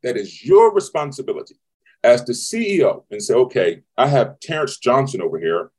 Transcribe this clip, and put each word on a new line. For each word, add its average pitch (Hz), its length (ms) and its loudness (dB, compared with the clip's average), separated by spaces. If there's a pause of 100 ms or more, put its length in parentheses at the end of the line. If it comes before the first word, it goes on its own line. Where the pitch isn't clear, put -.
That - 160 -6
is 196 260 -12
your 202 300 6
responsibility 147 800 -6 (480)
as 120 220 4
the 120 80 -4
C 202 440 -4
E 147 60 4
O 95 280 0
and 104 100 -10
say, 113 120 -2
"Okay, 113 500 0 (140)
I 131 100 2
have 135 320 0
Terrence 156 380 -6
Johnson 135 440 -2
over 80 160 -4
here 82 420 -4